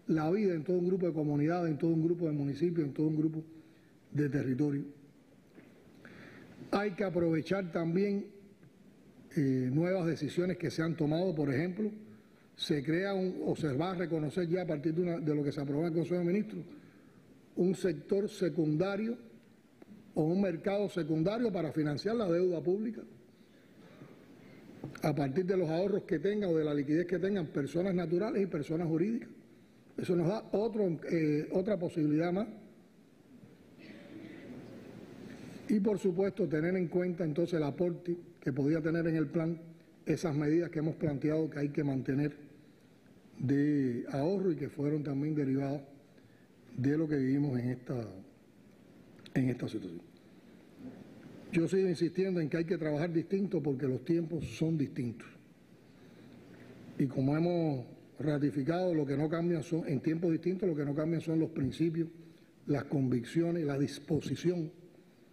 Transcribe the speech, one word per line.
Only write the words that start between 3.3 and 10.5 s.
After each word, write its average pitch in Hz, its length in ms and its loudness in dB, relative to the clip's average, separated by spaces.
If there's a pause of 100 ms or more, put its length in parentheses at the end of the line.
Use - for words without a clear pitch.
de 143 160 2
territorio. 143 560 0 (1900)
Hay 202 220 0
que 196 120 -4
aprovechar 170 680 0
también, 190 540 0 (1120)
eh, 131 360 2
nuevas 175 340 2
decisiones 170 520 0